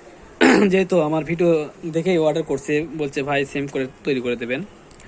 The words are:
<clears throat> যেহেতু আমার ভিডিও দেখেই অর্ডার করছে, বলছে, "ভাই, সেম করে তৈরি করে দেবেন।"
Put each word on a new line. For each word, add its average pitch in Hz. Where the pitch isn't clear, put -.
<clears throat> 233
যেহেতু 185
আমার 151
ভিডিও 165
দেখেই 165
অর্ডার 156
করছে, 151
বলছে, 143
"ভাই, 143
সেম 143
করে 135
তৈরি 131
করে 120
দেবেন।" 123